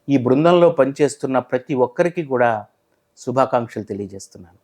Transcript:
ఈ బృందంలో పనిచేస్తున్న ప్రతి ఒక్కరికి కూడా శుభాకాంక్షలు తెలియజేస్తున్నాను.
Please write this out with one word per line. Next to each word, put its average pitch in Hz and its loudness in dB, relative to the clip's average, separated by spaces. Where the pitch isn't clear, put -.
ఈ 139 2
బృందంలో 160 4
పనిచేస్తున్న 135 -2
ప్రతి 127 -4
ఒక్కరికి 165 -2
కూడా 120 -2
శుభాకాంక్షలు 123 -2
తెలియజేస్తున్నాను. 98 -14